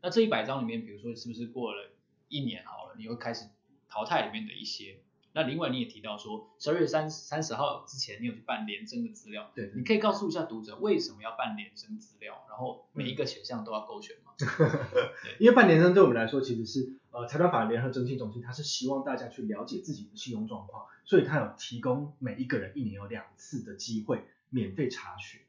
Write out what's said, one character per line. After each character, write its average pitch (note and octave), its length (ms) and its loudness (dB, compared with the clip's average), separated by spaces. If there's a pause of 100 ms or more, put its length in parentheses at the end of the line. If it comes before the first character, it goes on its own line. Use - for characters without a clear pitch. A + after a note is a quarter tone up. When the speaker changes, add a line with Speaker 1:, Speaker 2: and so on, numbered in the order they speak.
Speaker 1:
那 F3+ 80 -2
这 A3+ 120 6
一 A3 60 8
百 A2 160 2
张 B2+ 200 -2
里 - 20 -2
面， A2+ 180 -4
比 G2+ 80 -12
如 G2+ 80 -16
说 A#2 140 -8
是 A#2 140 -12
不 A2 80 -8
是 A#2 100 -8
过 A#2 280 -6
了 G2+ 180 -12 (360)
一 C#3+ 140 -6
年 G2 240 -6
好 G#2 220 -14
了， - 100 -20
你 A2 100 -12
会 A#2 100 -6
开 A#2 180 -6
始 - 140 -14 (380)
淘 G#2+ 160 -4
汰 C#3 220 2
里 - 60 -10
面 A2 160 -8
的 - 60 -12
一 A2 100 -14
些？ - 380 -12 (320)
那 D#3 100 0
另 C#3 160 -2
外 D3+ 100 -2
你 B2+ 100 -2
也 A#2 60 -2
提 G#2+ 160 -18
到 G#2 160 -8
说， G#2+ 400 -10
十 D3 140 -2
二 E3+ 80 2
月 - 80 4
三， D#3 240 0
三 D#3 320 -6
十 C#3 100 -6
号 C#3 320 -4
之 C3 140 -14
前 G#2 240 -8
你 - 20 -4
有 A#2 80 -4
去 - 60 -14
办 A2 260 -6
联 G#2+ 220 -8
征 A#2+ 180 -6
的 G#2+ 80 -8
资 - 160 -20
料， G#2 240 -12
Speaker 2:
对， B2+ 140 -8
对。 G2 80 -12
Speaker 1:
你 B2+ 80 -4
可 A3 100 2
以 G#3 60 6
告 G#3 120 4
诉 G3 160 -2
一 D#3+ 40 -2
下 E3 120 -2
读 A2 200 -8
者 - 160 -14
为 G3 180 4
什 - 160 -4
么 G2+ 80 -18
要 A2+ 160 -10
办 A2 180 -4
联 G#2 200 -10
征 G#2+ 240 -14
资 - 200 -20
料， G#2+ 300 -14
然 G#2+ 80 -14
后 - 360 -10
每 C#3 140 -6
一 C3+ 60 -6
个 C#3 100 -2
选 - 220 -6
项 A#2 180 -8
都 A2+ 80 -10
要 G#2+ 140 -4
勾 G#2 160 -12
选 - 140 -16 (100)
吗？ - 140 -20
Speaker 2:
嗯。 - 80 0
<laughs> - 760 2
Speaker 1:
对。 - 160 -12
Speaker 2:
因 G#3+ 80 12
为 A#3+ 80 12
办 A3+ 120 10
联 D#3+ 120 10
征 F3+ 140 10
对 G3 80 12
我 E3 60 12
们 A#2+ 80 6
来 A2+ 100 4
说 C3+ 160 0
其 B2 140 0
实 A2+ 100 -2
是， B2+ 280 -2 (180)
呃， A#2+ 160 -8
财 D3 100 -4
团 F3 140 6
法 A#2+ 100 4
人 A2 80 2
联 A#2 140 2
合 C3 80 0
征 B2 160 -2
信 C3 100 -2
中 G#2+ 160 -6
心， A#2 80 -10
它 A#2+ 100 -12
是 D3 120 -8
希 - 240 -4
望 C3+ 160 0
大 C3+ 120 -2
家 A#2 120 -6
去 - 160 -10
了 G#2+ 200 -4
解 B2+ 160 -6
自 D3+ 140 -8
己 G3+ 120 -10
的 - 100 -20
信 B2+ 180 -10
用 G#2+ 140 -4
状 G2+ 180 -10
况， - 220 -16 (180)
所 F#3 140 8
以 C#3 40 6
它 C#3 140 0
有 A2 180 -2
提 A#2 260 -10
供 C#3 360 -2
每 A2+ 200 -6
一 B2+ 80 -4
个 B2 120 -2
人 G2 160 -6
一 D3 80 -6
年 G#2+ 140 -4
有 G2+ 100 -10
两 G#2+ 200 -8 (100)
次 - 260 -10
的 G2 140 -12
机 A2 260 -6
会 G#2+ 220 -2 (260)
免 G#2 240 -2
费 C3 160 0
查 - 280 -10
询。 - 320 -16